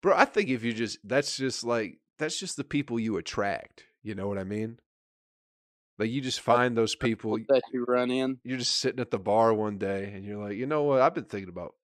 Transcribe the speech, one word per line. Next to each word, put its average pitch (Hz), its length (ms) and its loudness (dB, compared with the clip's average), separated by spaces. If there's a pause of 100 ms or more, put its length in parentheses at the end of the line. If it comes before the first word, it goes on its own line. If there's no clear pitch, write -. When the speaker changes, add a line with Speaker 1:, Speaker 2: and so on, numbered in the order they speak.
Speaker 1:
Bro, 185 140 6
I 247 80 8
think 208 240 0
if 120 120 0
you 117 120 0
just, 107 280 -4
that's 135 320 0
just, 131 300 -4
like, 117 340 -2 (200)
that's 151 200 -4
just - 200 -8
the 143 60 -6
people 135 360 -2
you 110 160 -2
attract. - 680 -6 (180)
You 104 120 -10
know 98 140 -6
what 101 80 -2
I 95 80 -4
mean? 110 340 -6 (1200)
Like, 113 120 0
you 135 100 -2
just 131 160 -4
Speaker 2:
That's - 80 -10
Speaker 1:
find 120 320 4
those 113 160 2
Speaker 2:
the - 60 -8
Speaker 1:
people 110 400 -2
Speaker 2:
people 120 160 2
that 123 80 4 (100)
you 123 160 -2
run 123 220 2
in. 131 340 -2
Speaker 1:
You're 127 140 -6
just 120 180 -2
sitting 127 240 -2
at 120 100 -4
the 107 80 -2
bar 110 360 6
one 107 240 -2
day, 98 360 -4
and 98 80 -12
you're 104 220 -10
like, 101 140 -6
"You 127 80 -4
know 151 160 0
what? 139 180 4
I've 131 140 6
been 135 100 -6
thinking 98 240 -8
about 87 360 -12